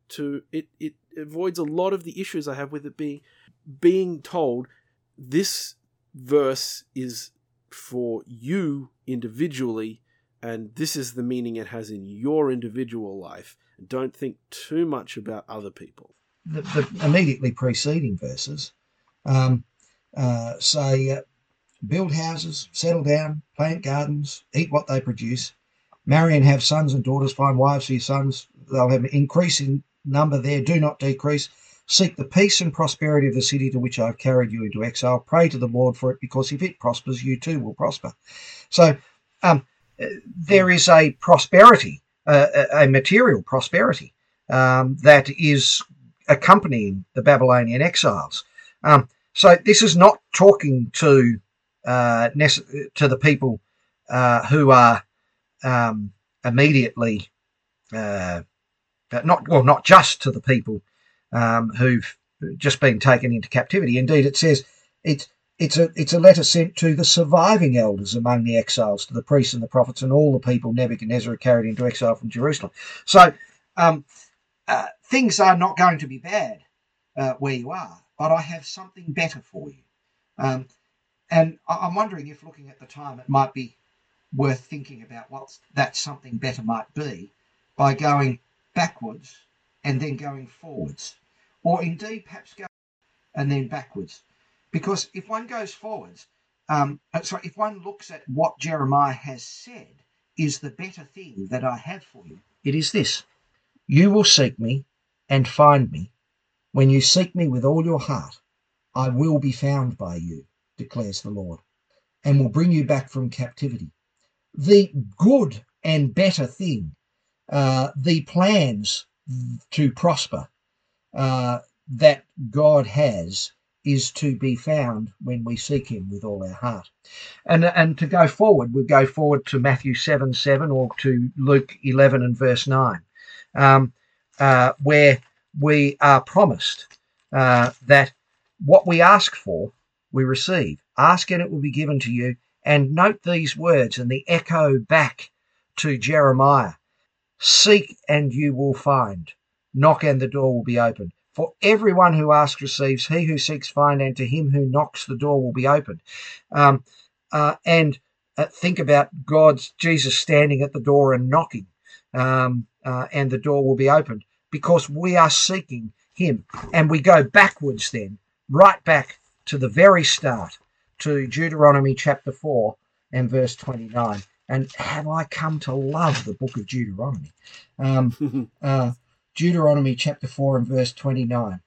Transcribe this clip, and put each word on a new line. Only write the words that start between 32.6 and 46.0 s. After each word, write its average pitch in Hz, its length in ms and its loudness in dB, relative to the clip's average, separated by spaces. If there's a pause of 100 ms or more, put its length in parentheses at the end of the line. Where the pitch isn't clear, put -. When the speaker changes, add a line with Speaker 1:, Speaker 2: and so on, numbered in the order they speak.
Speaker 2:
and 165 120 -4
prosperity 151 560 -2
of - 60 -4
the 131 80 -2
city 135 280 -4
to 127 80 -4
which 123 220 -6
I've 113 180 -4
carried 127 320 0
you 113 140 -8
into 107 180 -8
exile. 123 380 -4
Pray 165 280 2
to 135 100 -6
the 123 100 -4
Lord 123 280 0
for 127 140 -4
it, 131 100 -8
because 131 300 -6
if 139 100 -8
it 185 200 -8
prospers, 123 420 -6
you 127 160 -4
too 160 220 -6
will 110 140 -10
prosper." - 380 -8 (560)
So, 156 280 6 (480)
um, 160 200 4 (720)
there 185 340 2
is 175 180 2
a 160 320 8
prosperity, - 840 6 (240)
uh, 147 200 6 (260)
a, 147 120 6
a 135 40 4
material 139 540 2
prosperity, 170 720 -4 (360)
um, 131 540 2
that 143 280 8
is 147 500 0 (520)